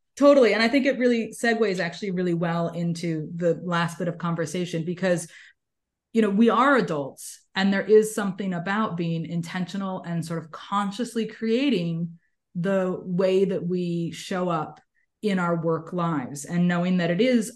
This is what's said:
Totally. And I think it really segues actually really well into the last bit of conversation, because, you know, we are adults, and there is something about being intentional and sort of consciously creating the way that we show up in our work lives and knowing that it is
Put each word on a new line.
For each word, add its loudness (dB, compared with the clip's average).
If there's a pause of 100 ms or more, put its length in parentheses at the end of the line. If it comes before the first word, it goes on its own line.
(160)
Totally. 8
And 2
I 4
think 2
it 2
really 2
segues 0
actually -4
really 0
well -2
into -4
the 0
last -2
bit -4
of -6
conversation, -4
because, -2 (840)
you 4
know, 2
we 4
are 4
adults, -4 (160)
and 2
there 0
is 6
something -4
about -2
being -2
intentional -6
and -4
sort -6
of -16
consciously -4
creating -2 (360)
the 0
way 2
that -2
we -2
show -4
up -4 (420)
in 0
our 0
work -2
lives -4
and 0
knowing 0
that 0
it 2
is 2